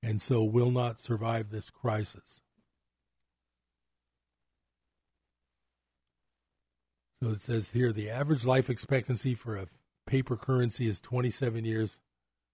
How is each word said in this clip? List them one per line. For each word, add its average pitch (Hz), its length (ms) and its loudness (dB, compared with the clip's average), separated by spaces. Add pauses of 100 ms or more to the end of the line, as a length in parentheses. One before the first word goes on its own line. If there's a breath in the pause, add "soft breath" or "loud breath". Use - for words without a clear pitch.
and 110 200 -2
so 117 220 2
will 120 280 4
not 120 260 0
survive 113 520 -4
this 107 200 -10
crisis. - 720 -6 (4000)
So 117 100 0
it 104 100 -4
says 113 300 -2
here, 123 200 4
the 104 180 -4
average 131 360 0
life 131 240 4
expectancy 127 640 0
for 110 220 -6
a 95 100 -8 (400)
paper 127 300 2
currency 123 500 2
is 104 140 -2
twenty-seven 120 640 -2
years, 110 340 -2 (540)